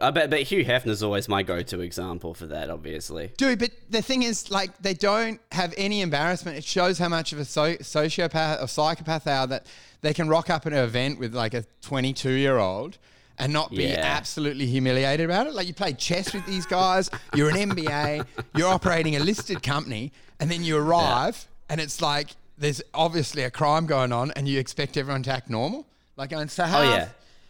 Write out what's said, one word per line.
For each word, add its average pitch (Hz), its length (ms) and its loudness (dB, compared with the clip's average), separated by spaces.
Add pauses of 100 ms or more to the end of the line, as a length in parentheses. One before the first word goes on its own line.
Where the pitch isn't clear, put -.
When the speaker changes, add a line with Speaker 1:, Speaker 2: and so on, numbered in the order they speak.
Speaker 1:
I 131 100 4
bet, 151 200 2
but 151 120 2
Hugh 160 220 2
Hefner's 117 380 0
always 104 260 0
my 98 140 2
go-to 87 380 -4
example 87 520 -6
for 85 140 -12
that, 76 240 -8
obviously. 80 680 -10
Speaker 2:
Dude, 254 220 2
but 240 120 -2 (200)
the 220 100 0
thing 254 220 0
is, 233 280 -2
like, 196 280 -2
they 190 160 -2
don't 214 440 0 (140)
have 170 240 -2
any 202 240 0
embarrassment. 165 560 0
It 151 80 -10
shows 180 340 2
how 175 120 2
much 165 220 -2
of 147 60 -8
a 147 60 -4
so-, 156 320 0
sociopath 160 840 0
or 131 60 -4
psychopath 156 560 0
they 147 80 0
are 135 160 2
that 131 180 -6 (340)
they 151 140 0
can 160 140 0
rock 160 200 4
up 170 180 0
at 156 60 -2
an 143 60 2
event 123 400 0
with, 117 160 -6
like, 113 180 0
a 117 120 -4 (180)
twenty-two-year-old 131 1120 0 (440)
and 135 120 0
not 151 180 0
be - 140 -2
Speaker 1:
Yeah. - 180 0
Speaker 2:
absolutely 147 640 -2
humiliated 135 600 2
about 196 200 2
it. 302 80 -8
Like, 185 140 -4
you 175 60 -8
play 185 180 -2
chess 175 400 -2
with 190 140 -6
these 185 180 -4
guys, 185 460 2 (240)
you're 147 160 4
an 165 60 2
M 202 180 0
B 160 140 -4
A, 151 360 -2 (320)
you're 170 120 4
operating 165 480 2
a 139 40 0
listed 196 420 -2
company, 131 480 -2 (300)
and 156 100 0
then 170 140 -2
you 156 140 2
arrive, 156 680 2 (220)
Speaker 1:
Yeah. 151 40 -4
Speaker 2:
and 160 100 -2
it's 143 180 -6
like, 147 300 0 (260)
there's 147 240 -2 (140)
obviously 156 480 0
a 127 80 -2
crime 156 360 2
going 131 240 4
on, 123 220 0
and 139 160 -2
you 139 100 2
expect 135 380 -2
everyone 135 280 -2
to 135 80 -2
act 127 180 -4
normal. 160 360 -2 (300)
Like, 135 140 -10
going, 156 180 -6
"So 180 160 0
how 160 160 4
Speaker 1:
Oh, - 20 6
yeah. 101 260 4 (420)